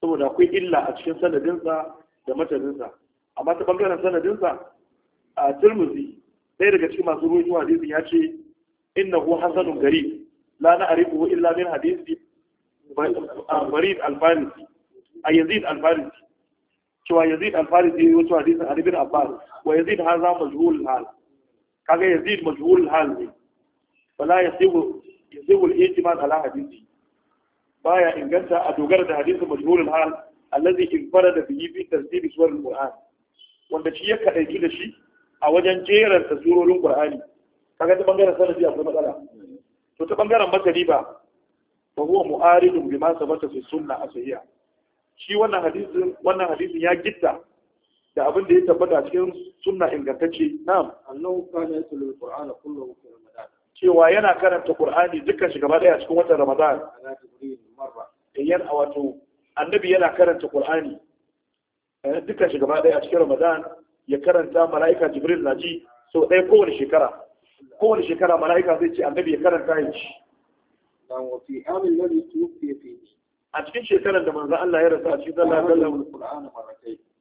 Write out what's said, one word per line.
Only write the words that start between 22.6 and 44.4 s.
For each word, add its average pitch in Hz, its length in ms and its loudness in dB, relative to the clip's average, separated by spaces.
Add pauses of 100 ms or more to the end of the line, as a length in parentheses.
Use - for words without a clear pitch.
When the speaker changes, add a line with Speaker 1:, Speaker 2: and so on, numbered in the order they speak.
Speaker 1:
hal 151 200 0 (100)
ne. 90 100 -10 (920)
Fala 180 240 2
yasihu, 175 600 0 (300)
yasihu 285 340 4
al-i'timad 170 540 2
ala 151 220 0
hadisi. 139 420 -10 (960)
Baya 170 340 4
inganta 170 520 -2
a 151 80 -2
dogara 170 320 2
da 160 80 -2
hadisin 160 320 -2
majhulul 151 420 2
hal, 160 220 0 (400)
allazi 180 400 2
infarada 175 560 2
bihi 294 260 -8
fi 370 140 -8
tartibi - 420 -4
suwaril 151 320 0
Qur'an. 131 300 -8 (800)
Wanda 160 260 -6
shi 180 140 -10
ya 220 80 0
kadaitu 175 420 -2
da 170 100 -2
shi - 240 -12 (460)
a 151 120 2
wajen 185 320 2
jeranta 196 580 2
surorin 175 380 4
Qur'ani. 143 400 0 (580)
Kaga 180 180 4
ta 190 80 -2
bangaren 190 340 4
sanadi 170 280 2
akwai 151 180 -2
matsala. 156 300 -2 (840)
To 160 80 -6
ta 208 80 -4
bangaren 214 380 2
matani 180 340 2
ba, 160 180 0 (920)
fa 143 60 -4
huwa 180 220 2
mu'aridun 170 640 4
bima 147 300 -2
sabata 156 300 -4
fi 135 200 -10
sunna 151 260 -8 (100)
as-sahiha. 127 360 -10 (760)